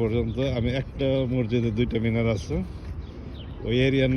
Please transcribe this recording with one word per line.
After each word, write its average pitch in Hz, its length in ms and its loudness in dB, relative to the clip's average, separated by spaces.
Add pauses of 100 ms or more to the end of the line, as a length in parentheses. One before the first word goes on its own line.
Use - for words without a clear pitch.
পর্যন্ত 113 360 0 (200)
আমি 117 120 0 (120)
একটা - 260 -2 (260)
মসজিদে 117 440 2
দুইটা 113 280 0
মিনার 113 220 2 (100)
আছে, - 180 -4 (1120)
ওই 113 80 2 (120)
এরিয়ার 131 300 4